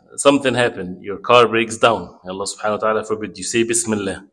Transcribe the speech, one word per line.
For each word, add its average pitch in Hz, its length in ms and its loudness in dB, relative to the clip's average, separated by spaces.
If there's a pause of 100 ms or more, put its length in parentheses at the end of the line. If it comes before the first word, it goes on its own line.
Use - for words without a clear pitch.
(180)
something 135 360 2
happened, 117 500 -4
your 98 140 -8
car 120 300 6
breaks 110 300 -2
down, 101 460 0
Allah 95 220 -8
subhanahu - 260 -4
wa 104 60 -2
ta'ala 110 260 0
forbid, 107 360 -8
you 95 40 -12
say 117 200 0
Bismillah. 110 680 -4